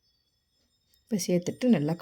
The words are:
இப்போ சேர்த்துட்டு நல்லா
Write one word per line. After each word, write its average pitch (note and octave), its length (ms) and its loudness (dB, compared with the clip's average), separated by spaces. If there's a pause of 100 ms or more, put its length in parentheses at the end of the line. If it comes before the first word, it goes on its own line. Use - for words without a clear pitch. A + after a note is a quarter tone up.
(1040)
இப்போ G3+ 280 -4
சேர்த்துட்டு F3+ 480 2
நல்லா D3 240 -2